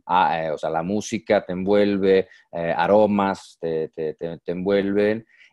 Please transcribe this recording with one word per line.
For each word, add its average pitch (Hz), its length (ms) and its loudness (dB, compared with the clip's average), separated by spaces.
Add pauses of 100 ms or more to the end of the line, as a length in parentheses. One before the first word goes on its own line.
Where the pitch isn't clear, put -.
ah, 85 360 2
eh, 80 100 -4
o 71 60 -6
sea, 78 120 -6
la 80 140 -2
música 101 640 -2
te 92 60 -10
envuelve, 95 800 2 (220)
eh, 82 260 -4
aromas 101 840 2
te, 80 300 -4
te, 78 240 -8
te, 82 240 -10
te - 140 -10
envuelven, 101 760 0 (280)